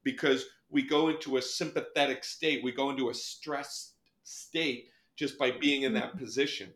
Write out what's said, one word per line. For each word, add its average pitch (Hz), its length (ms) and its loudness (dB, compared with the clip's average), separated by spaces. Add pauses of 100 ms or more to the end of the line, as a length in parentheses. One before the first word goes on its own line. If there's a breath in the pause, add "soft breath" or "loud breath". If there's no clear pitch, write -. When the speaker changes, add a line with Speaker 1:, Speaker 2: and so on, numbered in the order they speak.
Speaker 1:
because 135 440 2 (240 loud breath)
we 143 120 2
go 151 280 4
into 143 280 0
a 131 60 2
sympathetic 143 800 0
state. - 400 -2
We 123 80 0
go 139 180 0
into 131 200 0
a 120 40 -2
stressed - 840 -8 (260)
state - 680 -4 (260 soft breath)
just 143 220 -2
by 127 140 4
being 143 320 2
in 120 100 2
that - 220 -2
Speaker 2:
Mm. - 40 -10
Speaker 1:
position. 127 560 -2